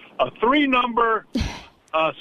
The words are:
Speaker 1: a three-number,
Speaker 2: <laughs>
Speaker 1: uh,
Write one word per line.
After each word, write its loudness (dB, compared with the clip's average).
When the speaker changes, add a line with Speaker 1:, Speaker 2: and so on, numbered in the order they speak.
Speaker 1:
a 0
three-number, 0
Speaker 2:
<laughs> -8
Speaker 1:
uh, 0